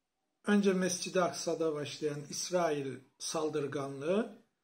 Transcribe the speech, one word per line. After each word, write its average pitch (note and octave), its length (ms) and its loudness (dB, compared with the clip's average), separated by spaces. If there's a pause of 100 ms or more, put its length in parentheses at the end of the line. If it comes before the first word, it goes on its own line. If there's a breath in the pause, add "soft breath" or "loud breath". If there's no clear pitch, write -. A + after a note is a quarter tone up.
(460)
Önce G3+ 260 6
Mescid-i F#3 500 2
Aksa'da E3 520 0
başlayan D3 460 -4 (100)
İsrail D3+ 680 0 (180)
saldırganlığı, D3 1300 -2 (200)